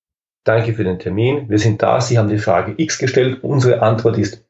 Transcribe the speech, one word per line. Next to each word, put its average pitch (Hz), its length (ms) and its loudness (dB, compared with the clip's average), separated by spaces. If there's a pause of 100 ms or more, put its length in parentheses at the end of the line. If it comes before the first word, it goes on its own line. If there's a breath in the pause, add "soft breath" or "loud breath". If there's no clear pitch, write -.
(440)
danke 113 320 2
für 110 80 -4
den 92 160 -2
Termin, 117 500 -2
wir 107 80 2
sind 104 240 2
da, 113 180 2
Sie 123 200 0
haben 104 100 2
die 107 80 0
Frage 98 400 -2
X 160 220 -4
gestellt, 127 440 0
unsere 127 380 2
Antwort 110 380 0
ist - 300 -4